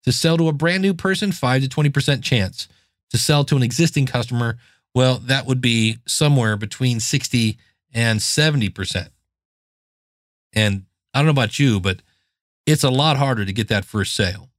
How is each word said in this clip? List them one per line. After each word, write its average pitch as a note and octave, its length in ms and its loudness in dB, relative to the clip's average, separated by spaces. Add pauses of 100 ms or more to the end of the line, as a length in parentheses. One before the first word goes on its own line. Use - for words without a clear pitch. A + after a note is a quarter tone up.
to - 60 0
sell E3 260 2
to E3 120 2
a D#3 40 0
brand E3+ 300 0
new G3 120 2
person, F#3+ 360 -2
five C3 320 0
to C3+ 60 -2
twenty D3 200 0
percent C#3 360 0
chance. G2+ 420 -2 (440)
To - 80 -2
sell D3 260 2
to C#3+ 120 0
an B2+ 60 2
existing C#3+ 440 0
customer, A#2+ 520 -4 (340)
well, B2+ 260 2
that B2+ 280 -2
would B2+ 140 0
be A2+ 380 2 (100)
somewhere B2+ 480 2
between A2+ 420 -4
sixty A#2 580 -2 (360)
and A2+ 280 0
seventy D3 480 0
percent. F2+ 440 -8 (1400)
And G#2 340 0 (280)
I C3+ 60 2
don't D3+ 60 4
know D#3+ 40 4
about C3+ 300 0
you, B2 180 2
but F#2 240 -4 (640)
it's D3+ 160 2
a C3+ 80 2
lot C#3 260 2
harder C3 280 0
to G2 80 -6
get A2 160 -4
that G#2 160 0
first - 300 -4
sale. F#2+ 440 -4